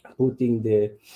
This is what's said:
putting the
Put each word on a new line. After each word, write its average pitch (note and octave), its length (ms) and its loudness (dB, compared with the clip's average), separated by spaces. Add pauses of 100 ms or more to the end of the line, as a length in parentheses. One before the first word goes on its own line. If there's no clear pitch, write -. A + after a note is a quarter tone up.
(180)
putting B2 440 0
the G#2+ 300 2 (240)